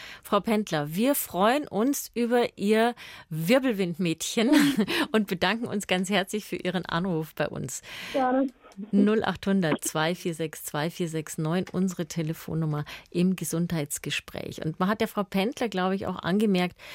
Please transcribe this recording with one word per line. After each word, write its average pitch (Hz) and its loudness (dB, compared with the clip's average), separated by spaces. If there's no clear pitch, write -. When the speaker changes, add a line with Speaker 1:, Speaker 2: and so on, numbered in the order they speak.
Speaker 1:
Frau 208 2
Pendler, 175 0
wir 247 4
freuen 233 2
uns 254 0
über 240 2
Ihr 220 4
Wirbelwindmädchen 190 2
<laughs> 285 4
und 220 2
bedanken 196 0
uns 202 -4
ganz 185 0
herzlich 196 0
für - -6
Ihren 180 -2
Anruf 165 -2
bei - 0
uns. - -8
Speaker 2:
Gerne. 262 2
Speaker 1:
Null 202 4
achthundert 185 0
zwei 160 0
vier 180 -4
sechs 160 -6
zwei 151 -2
vier 170 -4
sechs 156 -6
neun, 165 0
unsere 180 -2
Telefonnummer 156 -2
im 180 2
Gesundheitsgespräch. - -4
Und 160 -6
man 185 4
hat 220 0
der 220 0
Frau 208 -2
Pendler, 214 -2
glaube 190 0
ich, 196 -4
auch 180 -4
angemerkt, 185 2